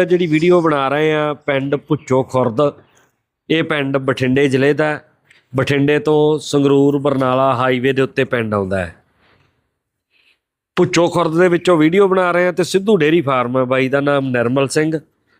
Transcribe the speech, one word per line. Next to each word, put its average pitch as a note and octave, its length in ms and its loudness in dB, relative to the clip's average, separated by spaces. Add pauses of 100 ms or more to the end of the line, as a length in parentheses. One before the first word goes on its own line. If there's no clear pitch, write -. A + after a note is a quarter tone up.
ਜਿਹੜੀ F3+ 180 0
ਵੀਡੀਓ E3+ 340 2
ਬਣਾ D3 280 0
ਰਹੇ D#3 260 0
ਆ, D3+ 200 -2
ਪਿੰਡ C#3 420 -4
ਭੁੱਚੋ C3+ 460 -2
ਖੁਰਦ, B2+ 500 -2 (800)
ਇਹ D#3+ 120 0
ਪਿੰਡ C#3+ 340 -4
ਬਠਿੰਡੇ C3+ 520 0
ਜ਼ਿਲ੍ਹੇ C3+ 240 2
ਦਾ D3 120 -2
ਹੈ। D3+ 200 -6 (520)
ਬਠਿੰਡੇ C#3+ 420 0
ਤੋਂ D3+ 400 0
ਸੰਗਰੂਰ C#3+ 600 2
ਬਰਨਾਲਾ C3+ 560 0
ਹਾਈਵੇ B2+ 380 0
ਦੇ C3+ 100 0
ਉੱਤੇ C3 220 -2
ਪਿੰਡ A2+ 300 -4
ਆਉਂਦਾ F#2+ 320 -4
ਹੈ। E2+ 100 -18 (1800)
ਭੁੱਚੋ F3 320 2
ਖੁਰਦ E3 320 -2
ਦੇ F3+ 80 4
ਵਿੱਚੋਂ F3 280 2
ਵੀਡੀਓ E3+ 320 4
ਬਣਾ F#3 220 0
ਰਹੇ F3 160 2
ਆ F3+ 60 -2
ਤੇ E3+ 120 -2
ਸਿੱਧੂ G3 320 0
ਡੇਅਰੀ D#3 240 2
ਫਾਰਮ B2+ 380 -2
ਹੈ, C3 60 2
ਬਾਈ C3 240 0
ਦਾ C#3 120 -2
ਨਾਮ C#3 280 -2
ਨਿਰਮਲ B2+ 400 0
ਸਿੰਘ। D#3 300 -2 (420)